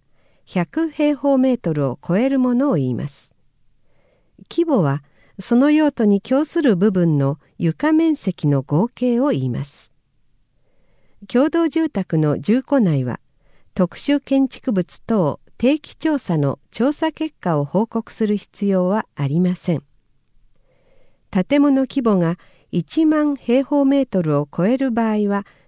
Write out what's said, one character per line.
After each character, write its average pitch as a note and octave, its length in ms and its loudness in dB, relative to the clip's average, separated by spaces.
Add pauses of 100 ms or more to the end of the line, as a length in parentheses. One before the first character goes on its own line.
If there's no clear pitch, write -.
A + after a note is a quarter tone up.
(520)
百 D4+ 380 -2
平 D4 260 0
方 C#4 220 0
メ C4 160 2
ー A#3 40 -2
ト E3 160 -4
ル D3 120 0
を B2+ 160 -4
超 F3 160 -2
え B3 100 2
る C4+ 120 0
も B3+ 160 0
の C#4 160 0
を - 20 0
言 C#3 140 0
い B2 80 -2
ま C3+ 120 -6
す。 - 280 -20 (1120)
規 E4+ 160 0
模 C#4 160 2
は、 C#3+ 220 0 (340)
そ G#3+ 180 -2
の C#4 140 4
用 D4+ 220 4
途 A3+ 140 -2
に G3+ 160 2
供 C#4 220 0
す - 160 -4
る C4 160 4
部 G3+ 160 2
分 E3+ 280 2
の C#3 180 0 (220)
床 E3+ 320 -2
面 D#4+ 240 2
積 - 320 -4
の C#3 160 2
合 E3+ 240 0
計 A#3+ 320 -2
を C#4+ 100 0
言 C#3+ 140 -2
い C3 60 -2
ま C3 140 -6
す。 - 280 -18 (1400)
共 C#4+ 240 2
同 E4 160 2
住 D#4+ 200 0
宅 F#3 300 -4
の D3 220 0
住 A3+ 240 0
戸 C#4 160 0
内 D#3 240 2
は、 B2 160 -6 (560)
特 F3+ 240 -2
殊 C#4+ 200 0
建 C4+ 280 0
築 - 240 -6
物 F#3 320 -4
等 F#3 360 0 (200)
定 C#4 180 2
期 - 180 -20
調 D#4 220 -2
査 E3 220 -2
の C#3 180 -2 (140)
調 C4+ 220 -2
査 D#4+ 180 -4
結 - 280 -8
果 D#3+ 200 -2
を C#3+ 40 -2
報 F#3+ 220 -2
告 - 260 -8
す - 140 -4
る G#3 100 0
必 - 300 -8
要 F#3 220 0
は G#3 260 -2
あ C#3+ 140 -4
り D3 120 -2
ま F3+ 160 0
せ F3 200 -4
ん。 C3+ 80 -6 (1500)
建 C#4 320 0
物 C#4 200 4
規 C4+ 200 -4
模 A3 160 2
が E3+ 220 0 (320)
一 D4+ 340 -2
万 D4+ 300 2
平 B3+ 280 0
方 C#4+ 220 0
メ C#4 160 4
ー B3+ 60 -2
ト F#3 160 -2
ル D3 160 0
を D3 120 -4
超 E3+ 140 -2
え A#3+ 100 2
る C4+ 140 -2
場 A3+ 220 0
合 G#3+ 180 0
は、 G3+ 160 -4 (220)